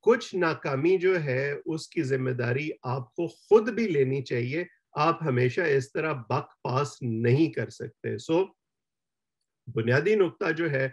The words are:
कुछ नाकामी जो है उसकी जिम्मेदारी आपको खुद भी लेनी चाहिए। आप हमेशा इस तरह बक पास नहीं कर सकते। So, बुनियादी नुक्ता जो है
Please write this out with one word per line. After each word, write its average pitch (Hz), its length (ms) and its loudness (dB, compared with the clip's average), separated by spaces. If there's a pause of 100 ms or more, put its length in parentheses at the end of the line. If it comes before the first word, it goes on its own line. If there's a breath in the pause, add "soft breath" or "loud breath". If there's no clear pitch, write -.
कुछ 233 320 4
नाकामी 160 640 2
जो 185 180 2
है 143 400 -2
उसकी 156 460 -6
जिम्मेदारी 127 680 -2 (160)
आपको 135 420 -6
खुद 214 420 4
भी 214 180 -2
लेनी 139 340 0
चाहिए। 127 440 -4 (300 soft breath)
आप 160 260 2
हमेशा 127 440 0
इस 139 280 0
तरह 156 180 -2
बक 131 360 -4 (160)
पास 135 380 -2
नहीं 120 480 2
कर 117 200 -6
सकते। - 480 -10
So, 170 280 0 (1200)
बुनियादी 127 480 2
नुक्ता 180 340 -2
जो 160 180 -2
है 135 240 -2